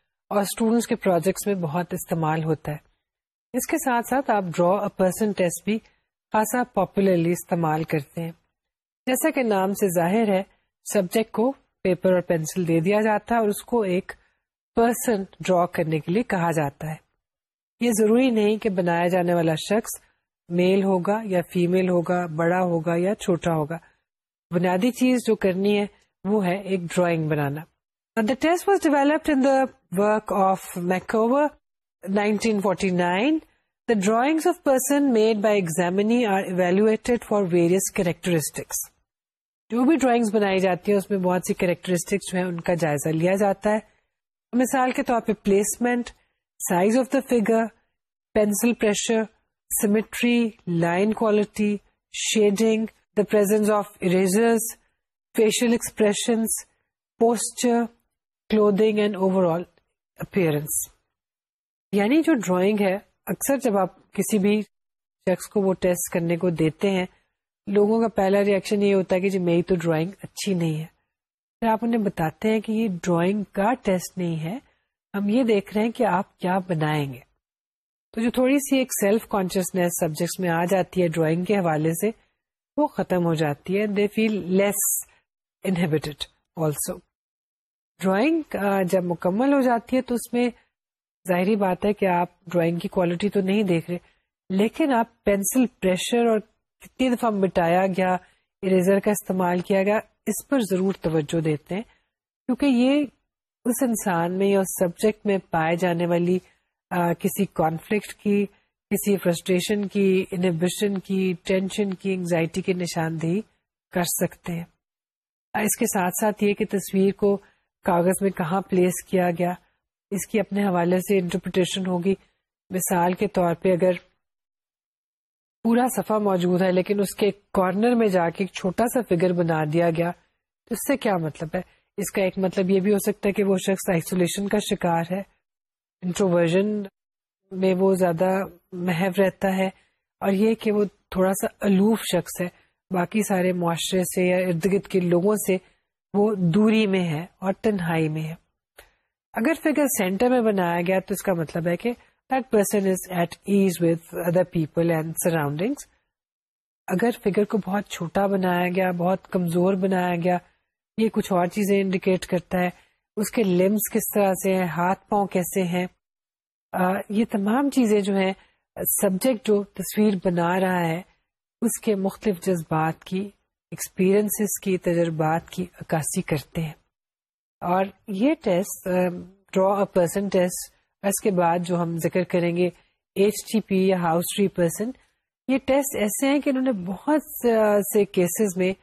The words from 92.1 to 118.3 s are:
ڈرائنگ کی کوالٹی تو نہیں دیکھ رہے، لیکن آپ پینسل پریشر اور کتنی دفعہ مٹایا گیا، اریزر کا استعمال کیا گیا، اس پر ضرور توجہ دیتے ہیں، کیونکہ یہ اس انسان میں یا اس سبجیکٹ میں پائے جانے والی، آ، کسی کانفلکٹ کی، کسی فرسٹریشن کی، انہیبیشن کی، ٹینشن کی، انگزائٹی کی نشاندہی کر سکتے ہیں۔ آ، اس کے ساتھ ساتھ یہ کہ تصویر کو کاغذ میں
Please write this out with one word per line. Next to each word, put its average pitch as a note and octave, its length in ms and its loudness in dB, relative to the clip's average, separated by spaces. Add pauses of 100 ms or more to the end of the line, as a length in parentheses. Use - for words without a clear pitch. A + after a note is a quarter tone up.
ڈرائنگ E3+ 320 0
کی F#3 100 -6
کوالٹی F3 400 -2
تو G3+ 120 0
نہیں F#3+ 220 0
دیکھ F3 280 0
رہے، F3 80 -6 (500)
لیکن A3+ 440 0
آپ A3+ 320 -2
پینسل G3+ 420 2
پریشر F#3+ 600 0
اور A3 120 2 (420)
کتنی - 280 -2
دفعہ A#3+ 220 0
مٹایا F#3 560 2
گیا، F#3 260 0 (500)
اریزر F#3+ 380 4
کا G#3+ 100 0
استعمال F#3 500 0
کیا F#3+ 220 0
گیا، G#3 160 2 (280)
اس - 220 -6
پر C#4 100 2 (120)
ضرور F#3+ 300 0
توجہ D#3+ 400 -2
دیتے D#3 340 -4
ہیں، G#3+ 80 -6 (640)
کیونکہ B3+ 200 0
یہ C4+ 380 4 (600)
اس B3 180 -2
انسان F#3 560 -2
میں G3 80 2
یا G3 140 4
اس F#3+ 60 0 (140)
سبجیکٹ G3 460 -2
میں G3 120 2 (120)
پائے E3 260 0
جانے F3 300 0
والی، F3 320 2 (520)
آ، F3 220 0
کسی G3 400 -2
کانفلکٹ E3 640 -2
کی، G3+ 320 0 (440)
کسی G3+ 260 0
فرسٹریشن F#3 720 0
کی، F#3+ 420 2
انہیبیشن F3+ 680 -2
کی، F#3+ 440 -2
ٹینشن F#3+ 520 -2
کی، F#3+ 200 -4
انگزائٹی F3 480 -2
کی F#3+ 100 -2
نشاندہی E3 680 -2 (500)
کر F3 140 -2
سکتے - 480 -6
ہیں۔ E3+ 120 -8 (920)
آ، G#3+ 60 -2
اس G#3+ 160 -2
کے A3+ 100 -2
ساتھ F3+ 340 0
ساتھ G#3 240 0
یہ G3+ 100 2
کہ A3 100 -2
تصویر F#3+ 480 0
کو G3+ 260 0 (460)
کاغذ F#3 380 2
میں G3 80 0